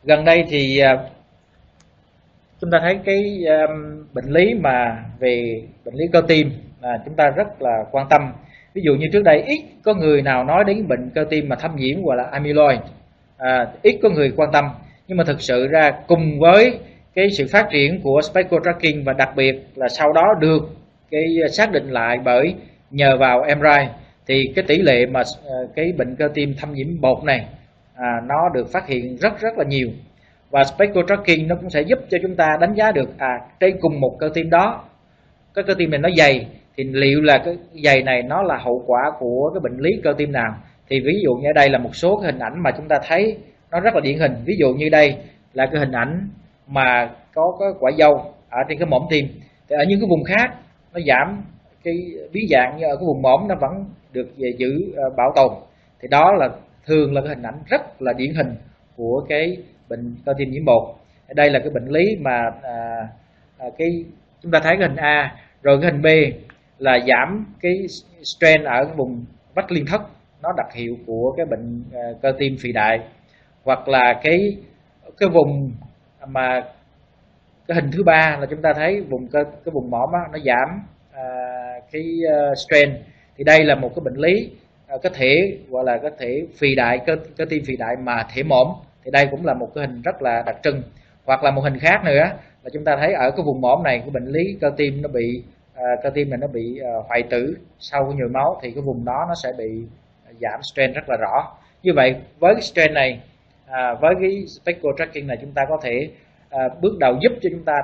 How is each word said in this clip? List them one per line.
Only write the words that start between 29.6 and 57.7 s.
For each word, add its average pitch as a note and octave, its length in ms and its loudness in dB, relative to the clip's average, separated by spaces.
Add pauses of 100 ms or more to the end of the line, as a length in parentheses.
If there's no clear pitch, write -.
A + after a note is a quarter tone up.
nhiều. C3 220 -2 (600)
Và C#3 140 4
spectral G3 440 2
tracking E3+ 400 0
nó E3+ 80 0
cũng F3 140 -10
sẽ D3+ 120 0
giúp E3+ 180 0 (100)
cho F3+ 120 0
chúng F#3 140 -6
ta D#3 260 2
đánh F#3 120 2
giá G#3+ 180 2
được, C3+ 260 -2
à, B2+ 220 -4 (200)
trên F#3 220 4
cùng D3 180 0
một C3 200 0
cơ D#3 140 -2
tim D#3+ 160 -4
đó, F#3 340 2 (720)
cái G3 140 -2
cơ F#3+ 100 0
tim E3 140 0
này C#3+ 80 0
nó E3 180 2
dày C3+ 300 4 (300)
thì C3+ 60 -6
liệu C#3 380 2
là D3 240 6
cái F3 120 -4 (260)
dày C3+ 200 4
này B2+ 200 0
nó D3 180 -2
là E3 160 -2
hậu B2 300 -4
quả B2+ 320 2
của C3 340 -2
cái F3+ 100 -6
bệnh B2 160 -6
lý D3+ 100 0 (140)
cơ D3 140 2
tim C#3+ 140 -4
nào. A#2 240 -4 (340)
Thì C3+ 100 0
ví C3+ 140 -2 (100)
dụ C3+ 100 2
như C3+ 160 -2
ở D3+ 40 0
đây C#3+ 160 6
là C3 80 2
một A#2+ 180 -6
số F#3+ 220 0
cái F#3 140 -4
hình B2+ 80 -8
ảnh C3 240 -6
mà C3+ 140 2
chúng D3+ 100 -14
ta D3+ 80 2 (120)
thấy G3+ 300 0 (340)
nó E3+ 80 -2
rất G#3 160 2
là D#3 80 2
điển C#3+ 160 -2
hình. C#3+ 120 2 (140)
Ví F#3 140 -2
dụ C3 140 4
như D3+ 160 -2
đây D3+ 260 6 (380)
là C3 120 0
cái D3 140 -2
hình C3+ 120 -2
ảnh D3+ 380 -4 (380)
mà B2+ 420 2 (240)
có E3+ 260 0
cái G3 100 0 (100)
quả C3 180 2
dâu D3+ 360 4 (160)
ở B2 100 -4 (100)
trên D3+ 80 -6
cái C#3 100 -2
mỏm C3 220 2
tim. D3 160 0 (440)
Thì D3+ 60 0
ở D3 120 2
những G3+ 120 2
cái A3 100 0
vùng D#3+ 140 2
khác A#3 300 0 (400)
nó F3 140 -8
giảm E3+ 360 2 (400)
cái E3+ 120 -4 (380)
biến G#3+ 160 -4
dạng, C3+ 280 2
nhưng D#3+ 120 -2
ở C#3+ 60 -2
cái F#3 100 -8
vùng C3+ 160 -2
mỏm C3+ 260 2
nó F#3+ 80 -2
vẫn F#3 300 -6 (280)
được B2 240 -8
giữ, C3 580 -4
ờ, C#3 80 -6 (140)
bảo B2+ 180 2
tồn. C3 160 6 (500)
Thì B2 100 -14
đó D#3+ 220 6
là C#3+ 160 0 (360)
thường D3+ 280 2
là C#3 80 0
cái D3 80 -8
hình B2 140 -10
ảnh B2 160 -12 (100)
rất - 320 -4